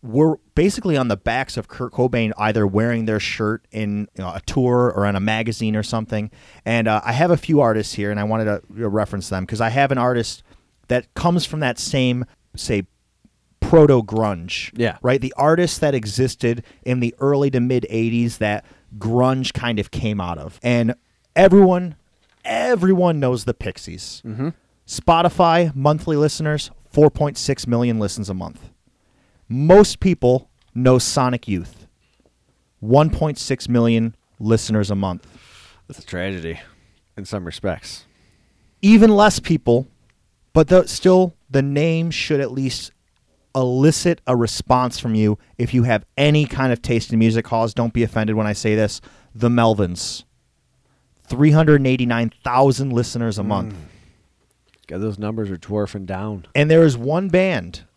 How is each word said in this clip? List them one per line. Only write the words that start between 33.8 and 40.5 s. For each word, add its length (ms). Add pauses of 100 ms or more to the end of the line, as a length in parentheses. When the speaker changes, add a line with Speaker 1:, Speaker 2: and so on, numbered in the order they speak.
Speaker 1:
listeners 520
a 40
month. 320 (640)
Speaker 2:
That's 120
a 60
tragedy 540 (560)
in 80
some 220
respects. 580 (800)
Speaker 1:
Even 320
less 240
people, 480 (680)